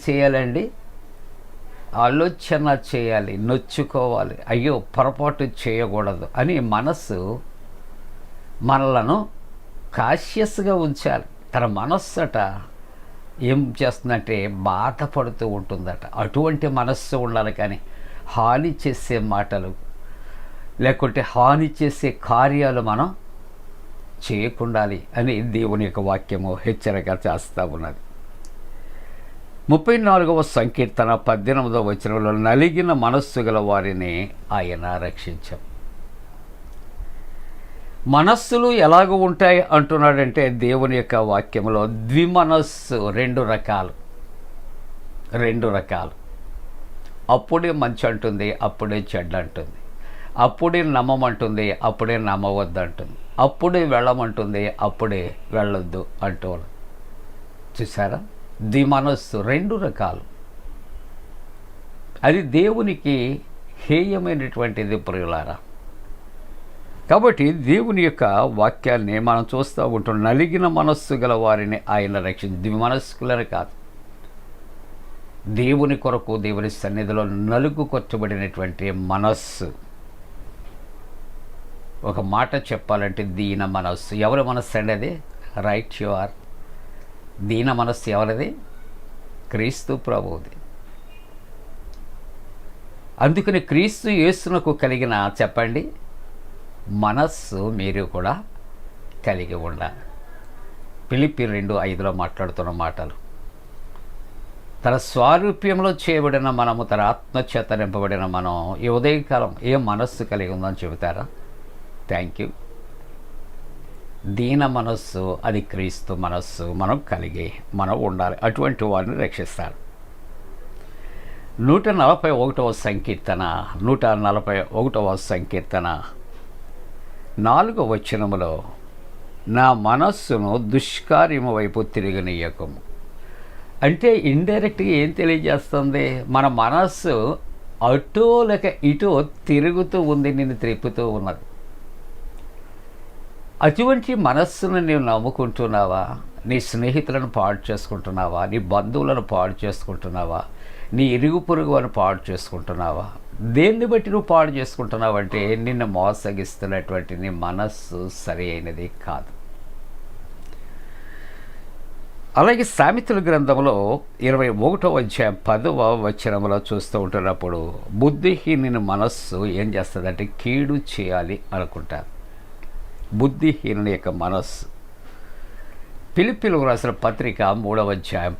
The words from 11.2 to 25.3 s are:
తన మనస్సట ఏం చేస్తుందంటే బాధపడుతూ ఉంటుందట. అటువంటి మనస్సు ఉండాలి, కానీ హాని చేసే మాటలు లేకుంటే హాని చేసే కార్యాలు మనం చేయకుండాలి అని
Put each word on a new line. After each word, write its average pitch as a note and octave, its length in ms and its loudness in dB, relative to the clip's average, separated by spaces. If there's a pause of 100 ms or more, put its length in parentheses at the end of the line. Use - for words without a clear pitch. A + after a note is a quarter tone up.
తన A#2+ 100 4
మనస్సట A2 960 0 (800)
ఏం C3 420 2
చేస్తుందంటే A2+ 640 0
బాధపడుతూ A2+ 1000 0
ఉంటుందట. F#2+ 520 -4 (160)
అటువంటి D3 520 0
మనస్సు C3 480 0
ఉండాలి, A2+ 380 0
కానీ G#2 260 -2 (480)
హాని C3 480 2 (120)
చేసే A#2+ 320 0
మాటలు G2+ 540 0 (1080)
లేకుంటే B2+ 480 2
హాని C#3 440 6 (120)
చేసే C#3+ 400 0
కార్యాలు C3+ 580 4
మనం A#2 340 0 (1160)
చేయకుండాలి A2 720 0 (140)
అని A#2+ 240 2